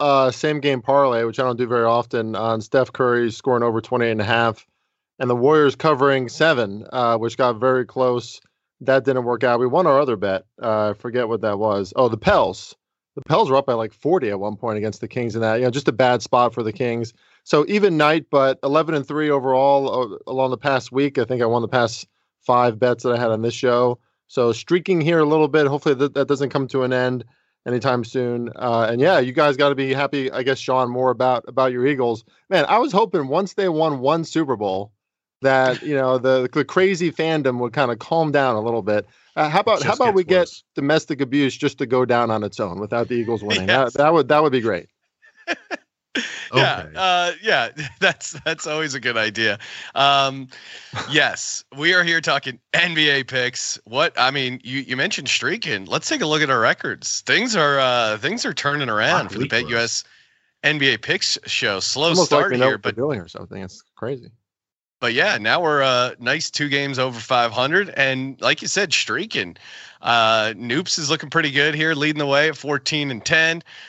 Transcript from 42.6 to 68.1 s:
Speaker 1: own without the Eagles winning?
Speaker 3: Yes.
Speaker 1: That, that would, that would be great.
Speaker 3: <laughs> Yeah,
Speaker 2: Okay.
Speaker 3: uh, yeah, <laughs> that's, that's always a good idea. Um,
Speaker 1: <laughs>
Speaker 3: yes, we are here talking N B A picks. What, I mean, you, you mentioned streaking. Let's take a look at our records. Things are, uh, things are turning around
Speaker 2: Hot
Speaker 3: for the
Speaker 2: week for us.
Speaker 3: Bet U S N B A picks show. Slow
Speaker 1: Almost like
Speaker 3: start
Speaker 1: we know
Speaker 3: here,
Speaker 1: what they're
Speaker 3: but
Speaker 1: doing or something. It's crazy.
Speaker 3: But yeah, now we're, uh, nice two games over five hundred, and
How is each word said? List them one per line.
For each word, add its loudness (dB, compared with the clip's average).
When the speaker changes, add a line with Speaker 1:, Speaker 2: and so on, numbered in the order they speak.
Speaker 1:
own -6
without -4
the -4
Eagles -2
winning? -2
Speaker 3:
Yes. 2
Speaker 1:
That, 2
that 4
would, 2
that 4
would 2
be 2
great. -4
Speaker 3:
<laughs> -4
Yeah, 2
Speaker 2:
Okay. -20
Speaker 3:
uh, 2
yeah, 2
<laughs> -16
that's, 0
that's -4
always -4
a -8
good -2
idea. 0
Um, 2
Speaker 1:
<laughs> -12
Speaker 3:
yes, 0
we 0
are 2
here 0
talking -2
N 0
B 2
A 0
picks. -4
What, -2
I 2
mean, -4
you, -8
you -8
mentioned -4
streaking. -4
Let's -4
take -2
a -2
look 0
at 0
our 2
records. -2
Things 0
are, 2
uh, 0
things -4
are -4
turning -4
around 0
Speaker 2:
Hot -12
Speaker 3:
for -10
the -2
Speaker 2:
week -4
for 0
us. 0
Speaker 3:
Bet -8
U -2
S -4
N 0
B 2
A 0
picks -4
show. -2
Slow -2
Speaker 1:
Almost 4
like 4
Speaker 3:
start 0
Speaker 1:
we -2
know 4
Speaker 3:
here, 2
Speaker 1:
what -8
they're -4
Speaker 3:
but -10
Speaker 1:
doing -2
or -14
something. -14
It's -16
crazy. -10
Speaker 3:
But -2
yeah, 2
now 0
we're, 2
uh, 2
nice -4
two -4
games -2
over -2
five 0
hundred, 0
and -4